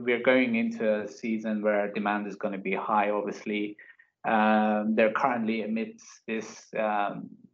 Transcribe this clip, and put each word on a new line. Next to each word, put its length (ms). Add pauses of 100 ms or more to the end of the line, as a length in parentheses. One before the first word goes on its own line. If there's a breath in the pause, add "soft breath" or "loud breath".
we're 200
going 340
into 460
a 60
season 560
where 280
demand 360
is 80
gonna 240
be 160
high, 340
obviously. 680 (480 loud breath)
Um, 720
they're 160
currently 520
amidst 420 (220)
this, 400 (120)
um, 500 (240)